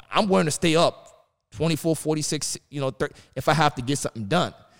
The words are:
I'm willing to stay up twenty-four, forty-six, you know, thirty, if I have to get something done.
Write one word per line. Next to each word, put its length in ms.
I'm 160
willing 180
to 60
stay 240
up 540
twenty-four, 440
forty-six, 600
you 120
know, 100
thirty, 240
if 120
I 60
have 220
to 60
get 160
something 280
done. 280